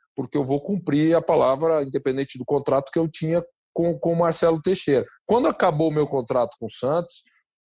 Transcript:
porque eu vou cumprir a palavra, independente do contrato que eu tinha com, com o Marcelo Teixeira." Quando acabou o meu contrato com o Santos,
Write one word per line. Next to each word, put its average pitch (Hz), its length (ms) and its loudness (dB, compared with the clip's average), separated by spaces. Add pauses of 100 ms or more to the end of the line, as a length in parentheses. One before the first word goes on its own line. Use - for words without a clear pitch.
(140)
porque 131 220 -6
eu 139 80 0
vou 135 180 -2
cumprir 160 540 0
a 160 60 2
palavra, 151 600 2
independente 135 560 -4
do 123 60 -8
contrato 139 480 0
que - 60 0
eu 165 100 0
tinha 165 340 -2 (320)
com, 170 240 -2
com 170 140 -2
o 170 60 -2
Marcelo 165 440 2
Teixeira." 147 420 0 (220)
Quando 247 220 4
acabou 160 400 2
o 151 60 -2
meu 151 120 2
contrato 127 540 -2
com 117 60 -10
o 104 40 -8
Santos, 165 520 -4 (420)